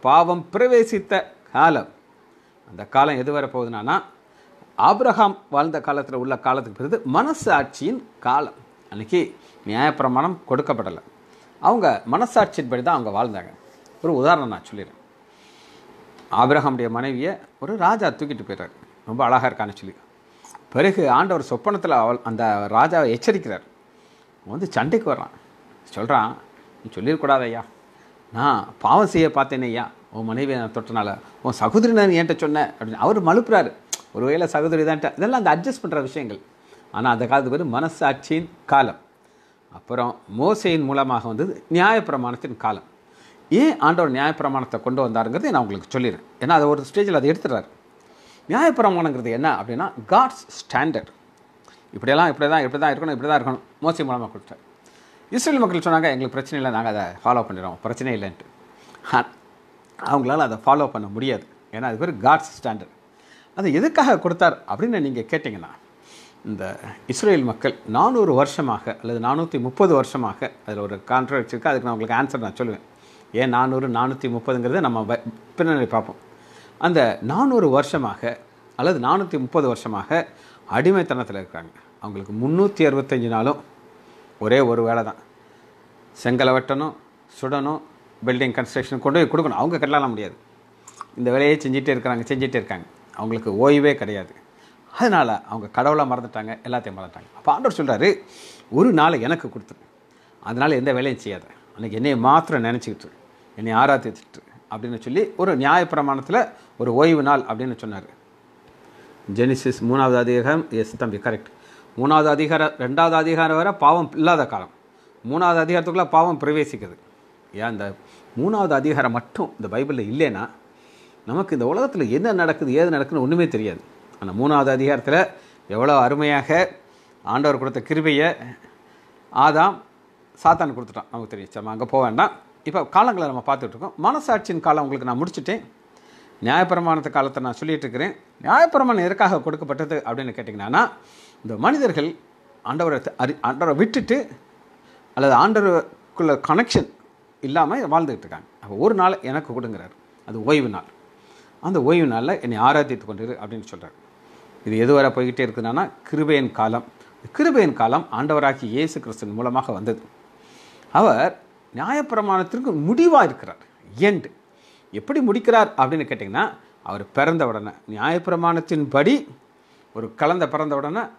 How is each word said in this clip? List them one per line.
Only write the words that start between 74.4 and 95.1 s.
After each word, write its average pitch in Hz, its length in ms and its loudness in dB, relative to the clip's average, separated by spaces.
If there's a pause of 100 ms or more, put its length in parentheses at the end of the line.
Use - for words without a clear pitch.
நம்ம 113 300 -2
வ-, 117 120 -2 (360)
பின்னாடி 156 280 0
பார்ப்போம். 110 300 -4 (600)
அந்த 143 440 2
நானூறு 202 480 2
வருஷமாக 131 680 -2 (380)
அல்லது 156 240 0
நானூத்தி 160 400 0
முப்பது 131 280 0
வருஷமாக 117 600 -4 (440)
அடிமைத்தனத்துல 135 640 0
இருக்காங்க. 85 340 -12 (300)
அவங்களுக்கு 98 340 -10
முன்னூத்தி 160 560 2
அறுபத்தஞ்சு 135 380 -2
நாளும் 113 440 -2 (680)
ஒரே 110 200 4
ஒரு 117 240 2
வேலை 113 200 0
தான், 107 120 -10 (1080)
செங்கலை 127 280 2
வெட்டணும், 135 420 -2 (480)
சுடணும், 139 400 -4 (440)
பில்டிங் 127 280 0
கன்ஸ்ட்ரக்ஷன் 127 460 -4
கொண்டு 147 280 4
போய் 160 120 0
கொடுக்கணும். 151 160 -2
அவங்க 160 220 0
கட்டலாம் 139 320 0
முடியாது, 104 240 -8 (840)
இந்த 123 140 0
வேலையை 143 260 4
செஞ்சுட்டே 135 280 -4
இருக்கிறாங்க, 123 380 -2
செஞ்சுட்டே 131 320 -4
இருக்காங்க, 95 300 -6 (300)
அவங்களுக்கு 110 420 -6
ஓய்வே 143 380 6
கிடையாது. 101 380 -8 (640)
அதனால 156 460 2